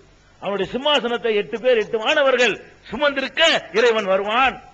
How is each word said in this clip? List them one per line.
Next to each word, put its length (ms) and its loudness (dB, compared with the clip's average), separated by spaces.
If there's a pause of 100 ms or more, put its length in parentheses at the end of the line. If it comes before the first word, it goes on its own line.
(400)
அவனுடைய 320 -4
சிம்மாசனத்தை 640 -2
எட்டு 240 -2
பேர், 180 2
எட்டு 200 -2
வானவர்கள் 640 2 (300)
சுமந்திருக்க 500 -2 (360)
இறைவன் 260 4
வருவான். 580 0 (120)